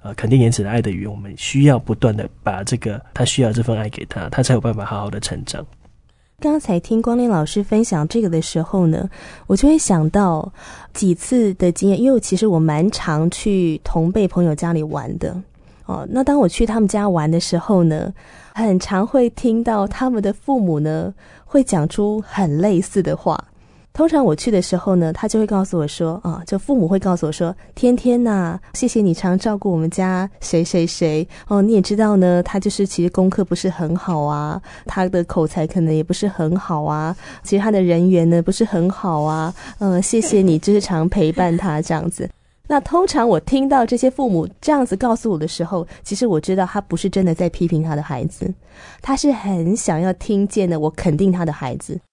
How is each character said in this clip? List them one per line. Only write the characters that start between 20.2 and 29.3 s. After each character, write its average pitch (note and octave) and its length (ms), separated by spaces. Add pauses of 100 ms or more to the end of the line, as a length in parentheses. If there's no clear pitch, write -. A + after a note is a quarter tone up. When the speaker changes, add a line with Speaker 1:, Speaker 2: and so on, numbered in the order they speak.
Speaker 2:
的 G3+ 120
父 C4+ 260
母 E3 220
呢， D#3+ 320 (320)
会 C#4 180
讲 D#3+ 240
出 G#3 400
很 D#3+ 300
类 F3+ 240
似 - 200
的 D#3 140
话。 - 260 (520)
通 D#4 120
常 D4+ 180
我 D#3 120
去 - 160
的 F#3 100
时 - 140
候 F3+ 220
呢， D#3+ 160
他 A3 160
就 A3 100
会 G#3+ 80
告 F#3+ 160
诉 F#3 140
我 D3 100
说， E3 380
啊， E3 200
就 G3 140
父 C#4 180
母 E3 120
会 F#3+ 100
告 F#3 160
诉 E3 100
我 D#3 60
说 E3+ 240 (180)
，“天 B3 220
天 A#3+ 320
啊， F3+ 320 (140)
谢 - 120
谢 A3+ 140
你 F#3+ 140
常 F#3 260